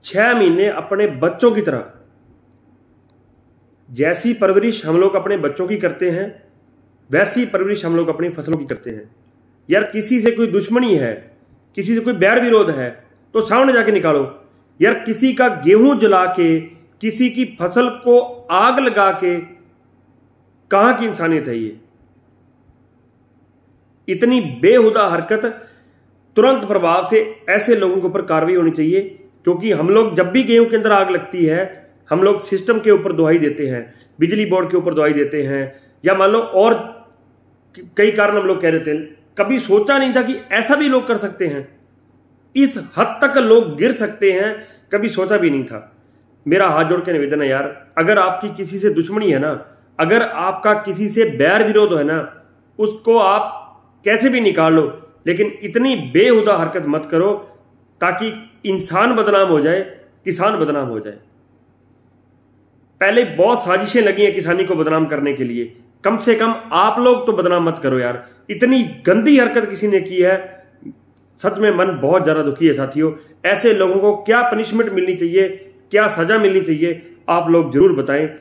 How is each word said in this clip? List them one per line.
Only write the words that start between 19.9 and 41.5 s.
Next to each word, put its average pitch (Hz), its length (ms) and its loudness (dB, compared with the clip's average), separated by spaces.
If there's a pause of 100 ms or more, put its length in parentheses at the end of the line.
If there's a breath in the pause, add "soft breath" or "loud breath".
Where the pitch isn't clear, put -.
कहां 202 240 4
की 240 120 -4
इंसानियत 165 420 -2
है 117 80 -6
ये? 110 140 -8 (2500)
इतनी 240 320 0 (200)
बेहुदा 220 480 4
हरकत, 208 380 -2 (920 soft breath)
तुरंत 233 300 2
प्रभाव 185 420 0
से 220 140 2 (280)
ऐसे 214 260 2
लोगों 185 240 0
के 180 60 -4
ऊपर 175 200 -4
कार्रवाई 160 300 0
होनी 165 160 2
चाहिए, 160 280 0 (460)
क्योंकि 180 280 0
हम 160 160 0
लोग 214 260 4
जब 180 160 0
भी 262 120 2
गेहूं 233 220 4
के 226 100 -2
अंदर 214 180 2
आग 190 180 2
लगती 175 340 -2
है, 165 160 0 (480)
हम 175 120 2
लोग 202 200 2
सिस्टम 208 380 -2
के 214 120 2
ऊपर 190 220 2
दुहाई 160 260 2
देते 147 280 -2
हैं, 123 140 -6 (360 soft breath)
बिजली 196 300 0
बोर्ड 180 220 0
के 180 60 -2
ऊपर 170 180 -2
दुहाई 151 200 2
देते 143 300 -2
हैं, 135 200 -4 (400 soft breath)
या 185 120 4
मान 196 140 4
लो 226 160 0 (120)
और 226 220 4 (1160)
कई 214 160 4
कारण 208 240 0
हम 196 100 0
लोग 185 160 0
कह 170 100 2
देते 160 180 -2
हैं। 156 140 -4 (340)
कभी 208 220 0
सोचा 208 380 2
नहीं 262 160 0
था 254 80 2
कि 247 120 -4 (200)
ऐसा 233 220 0
भी 294 120 0
लोग 254 200 0
कर 226 100 -2
सकते 196 300 -6
हैं, 143 120 -8 (920)